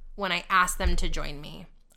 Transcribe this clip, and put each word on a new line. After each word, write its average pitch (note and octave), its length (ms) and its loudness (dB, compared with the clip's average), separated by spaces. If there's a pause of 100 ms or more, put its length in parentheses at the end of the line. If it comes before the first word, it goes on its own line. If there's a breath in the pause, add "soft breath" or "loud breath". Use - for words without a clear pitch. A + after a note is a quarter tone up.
(160)
when F#3+ 160 -2
I F3 180 -4
ask F#3 280 4
them F3+ 200 4
to F3+ 120 4
join D3 320 -4
me. D#3+ 240 -16 (320)